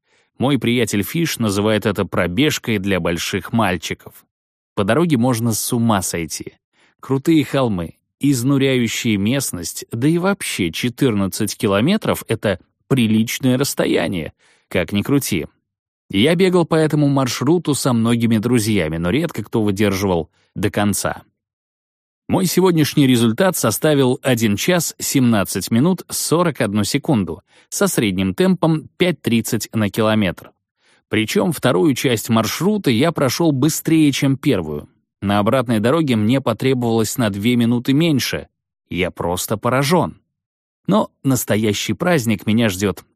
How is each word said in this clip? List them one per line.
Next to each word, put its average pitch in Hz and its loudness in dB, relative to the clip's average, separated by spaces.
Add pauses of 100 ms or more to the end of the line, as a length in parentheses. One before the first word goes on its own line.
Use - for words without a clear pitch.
(380)
Мой 131 0
приятель 117 0
Фиш 160 -4
называет 104 0
это 101 -2
пробежкой 104 -2
для 95 -2
больших 87 -4
мальчиков. 92 -4 (520)
По 101 0
дороге 143 2
можно 117 0
с - -4
ума 113 2
сойти. - -8 (480)
Крутые 139 2
холмы, 107 -2 (260)
изнуряющая 131 2
местность, 104 -4
да 117 0
и 170 2
вообще 170 -2
четырнадцать 107 -2
километров — 107 0
это 101 -2 (260)
приличное 120 0
расстояние, - -2 (380)
как 90 -4
ни 101 0
крути. 101 -2 (640)
Я 127 2
бегал 180 4
по 165 -2
этому 151 2
маршруту 139 0
со 135 -2
многими 117 2
друзьями, 104 0
но 85 -2
редко 147 -2
кто 113 -2
выдерживал 98 0 (260)
до 101 -2
конца. 104 -2 (1080)
Мой 180 0
сегодняшний 160 2
результат 127 2
составил 131 2
один 117 2
час 175 0
семнадцать 113 0
минут 156 2
сорок 165 -2
одну 104 0
секунду, 110 -2 (240)
со - 0
средним 95 0
темпом 160 0
пять 185 -2
тридцать - -2
на 107 0
километр. 107 -2 (560)
Причём 175 0
вторую 147 2
часть 120 -2
маршрута 147 0
я 131 2
прошёл 156 0
быстрее, 156 2
чем 135 0
первую. 87 -2 (340)
На 101 0
обратной 113 0
дороге 131 2
мне 110 2
потребовалось 120 0
на 110 0
две 104 0
минуты 120 2
меньше. 139 0 (420)
Я 87 -2
просто 90 -4
поражён. 135 0 (640)
Но 196 0 (120)
настоящий 110 0
праздник 127 0
меня 110 2
ждёт 92 -2 (120)